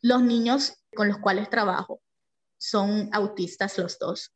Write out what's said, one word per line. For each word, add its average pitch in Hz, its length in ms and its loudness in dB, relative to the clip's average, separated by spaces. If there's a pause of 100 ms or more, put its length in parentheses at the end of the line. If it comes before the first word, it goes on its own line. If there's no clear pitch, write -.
Los 247 200 6
niños 240 520 2 (200)
con 208 140 0
los 202 100 -2
cuales 202 320 0
trabajo 208 500 -2 (580)
son 208 540 0
autistas 196 680 -4
los 175 200 -4
dos. - 380 -8